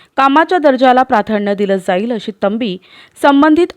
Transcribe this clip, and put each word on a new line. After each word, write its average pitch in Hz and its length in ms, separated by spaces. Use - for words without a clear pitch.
कामाच्या 311 420
दर्जाला 262 440
प्राधान्य 208 520
दिलं 196 220
जाईल, 190 360
अशी 214 200
तंबी 202 360
संबंधित 302 440